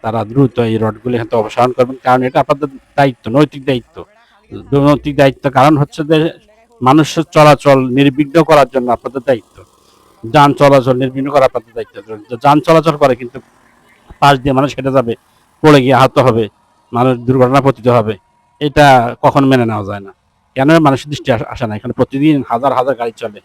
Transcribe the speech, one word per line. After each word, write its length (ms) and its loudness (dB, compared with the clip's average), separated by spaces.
তারা 200 -6
দ্রুত 360 -2
এই 180 -2
রডগুলি 380 -6
এখান 120 -6
থেকে 140 -2
অপসারণ 300 -2
করবেন, 320 -4
কারণ 200 0
এটা 160 -4
আপনাদের 300 -4
দায়িত্ব, 360 -2
নৈতিক 340 -4
দায়িত্ব। 320 -8
নৈতিক 280 0
দায়িত্ব 340 0
কারণ 280 2
হচ্ছে 260 -4
যে 140 0
মানুষের 420 2
চলাচল 560 4
নির্বিঘ্ন 460 0
করার 300 2
জন্য 180 -4
আপনাদের 340 -6
দায়িত্ব, 320 -4
যান 300 2
চলাচল 440 2
নির্বিঘ্ন 320 -6
করা 160 2
আপনাদের 280 -4
দায়িত্ব। 220 -12
যান 160 4
চলাচল 380 0
করে 180 2
কিন্তু 220 -16
পাশ 200 4
দিয়ে 140 -4
মানুষ 240 0
হেঁটে 140 -6
যাবে, 220 -2
পড়ে 180 6
গিয়ে 140 2
আহত 240 2
হবে, 260 2
মানুষ 260 0
দুর্ঘটনা 440 0
পতিত 260 -2
হবে, 260 0
এটা 260 2
কখন 240 2
মেনে 200 2
নেওয়া 240 -6
যায় 100 -10
না। 120 -20
কেন 140 0
মানুষের 300 0
দৃষ্টি 220 -10
আস-, 220 -4
আসে 140 -8
না? 80 -8
এখানে 180 -10
প্রতিদিন 420 0
হাজার 240 -2
হাজার 220 -2
গাড়ি 200 -8
চলে 300 -12